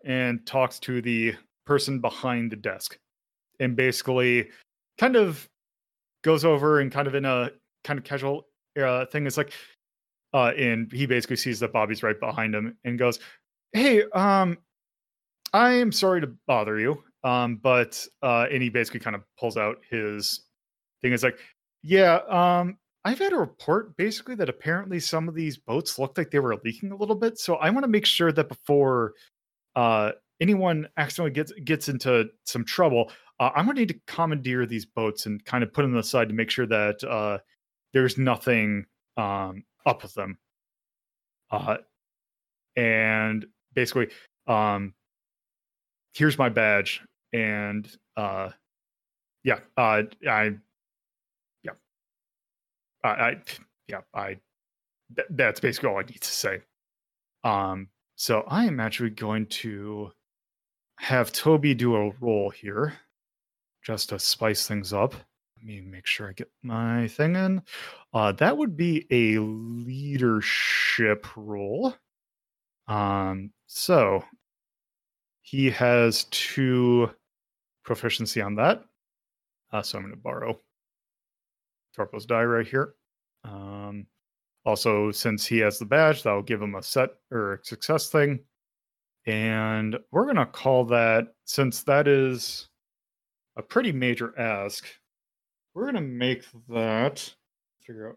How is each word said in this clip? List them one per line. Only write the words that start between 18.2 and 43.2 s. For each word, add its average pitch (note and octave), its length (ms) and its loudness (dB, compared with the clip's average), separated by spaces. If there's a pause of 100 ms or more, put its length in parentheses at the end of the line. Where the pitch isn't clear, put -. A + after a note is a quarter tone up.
uh, A#2+ 280 2
and C3 120 0
he B2 60 0
basically A#2 320 -2
kind A2 140 -6
of G2+ 80 -10 (160)
pulls A#2 180 -4
out A2 320 -2
his G#2 520 -6 (600)
thing. B2 100 2
It's A#2 100 0
like, B2+ 160 0 (440)
"Yeah, F3 340 6 (120)
um, F3+ 500 2 (260)
I've A#3 160 0
had G4 120 2
a F4 60 0
report F3+ 580 -2
basically A3 400 -4
that E3+ 120 -2
apparently F3+ 520 -4
some D#3+ 280 -4
of D#3+ 60 -8
these D#3 220 -4
boats - 440 -4
looked C3+ 180 -4
like E3 140 -4
they C#3+ 80 4
were A#2 240 0
leaking A#2 280 -6
a G3 40 -12
little G#3 180 0
bit. A3+ 240 -2
So E3+ 180 -2
I D#3 140 2
wanna C4+ 180 2
make G#3+ 180 2
sure E3 260 4
that D3 160 2
before, C3 640 2 (640)
uh, A2+ 360 4 (280)
anyone F3 560 2
accidentally D3+ 360 -2
gets, D#3 200 -4 (120)
gets D3+ 240 0
into B2 400 2 (160)
some A#2 200 -4
trouble, C3 480 2 (260)
uh, B2+ 160 2
I'm D#3+ 120 2
gonna C#4 140 0
need G#3+ 100 2
to - 180 -12
commandeer B2+ 580 -2
these A2 200 -6
boats A2 400 -4
and G#2 180 -6
kind B2 180 -2
of A2 100 -2
put D3 100 2
them B2+ 140 0
aside A2+ 320 0
to G#2+ 60 -6
make A2+ 160 -2
sure B2 160 -2
that, G#2 380 0
uh, G#2+ 340 -4 (540)
there's C3 260 2
nothing, A2+ 680 0 (300)
um, G2 480 -4 (220)
up B2+ 160 2
with G2 120 -18
them. G2 240 -8 (1120)
Uh, G#2+ 280 -2 (1000)
and A2 720 2 (280)